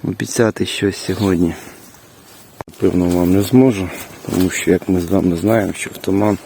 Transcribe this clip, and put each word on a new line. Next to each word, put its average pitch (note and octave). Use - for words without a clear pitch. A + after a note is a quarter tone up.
Обіцяти G#2+
щось -
сьогодні, F2+
напевно, F2+
вам F2+
не G2
зможу, G#2+
тому F#2
що, -
як F2+
ми F#2
з E2+
вами E2+
знаємо, G2
що -
в -
туман G2+